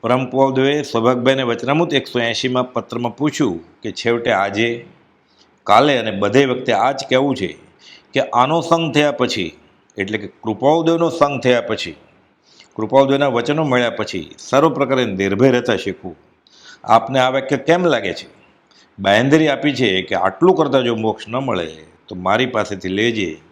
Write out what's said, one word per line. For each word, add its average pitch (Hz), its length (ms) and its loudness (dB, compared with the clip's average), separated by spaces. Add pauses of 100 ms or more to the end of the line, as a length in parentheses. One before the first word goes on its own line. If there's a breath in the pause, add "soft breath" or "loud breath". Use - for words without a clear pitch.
પરમ 127 240 0
કુવાદોએ 135 580 0
સૌભાગભાઈને 123 600 0
વચનામૃત 143 500 -2
એકસો 131 260 -2
એંશીમાં 123 540 -2
પત્રમાં 117 440 -6
પૂછ્યું 120 640 -4
કે 107 100 -8
છેવટે 117 400 -2
આજે, 107 540 -2 (760 soft breath)
કાલે 127 340 4
અને 110 140 -2
બધે 101 340 2
વખતે 123 280 -2
આ 113 180 2
જ 143 180 -8
કહેવું 131 260 2
છે 90 220 -8 (560 loud breath)
કે 135 60 0
આનો 139 420 2
સંગ 165 320 0
થયા 147 180 2
પછી, 110 460 -4 (400)
એટલે 101 200 -6
કે 101 100 -8
કૃપાળુદેવનો 160 840 0
સંગ 143 320 0
થયા 123 200 2
પછી, 104 340 -8 (800 soft breath)
કૃપાળુદેવના 135 520 2
વચનો 135 360 -2
મળ્યા 127 260 0
પછી 98 480 -8
સર્વ 143 360 0
પ્રકારે 131 320 0
નિર્ભય 101 460 2
રહેતા 120 240 0
શીખવું. 92 400 -8 (680 loud breath)
આપને 113 360 2
આ 127 100 4
વાક્ય 135 280 -2
કેમ 175 280 0
લાગે 110 280 0
છે? - 140 -12 (720 soft breath)
બાંહેધરી 127 480 4
આપી 143 260 0
છે 104 280 0
કે 95 140 -6
આટલું 95 400 2
કરતાં 139 280 2
જો 120 120 -2
મોક્ષ 110 320 -4
ન 110 40 -12
મળે, 98 440 -4 (320)
તો 92 80 -14
મારી 98 300 0
પાસેથી 101 440 -6
લેજે. 101 480 -2 (140)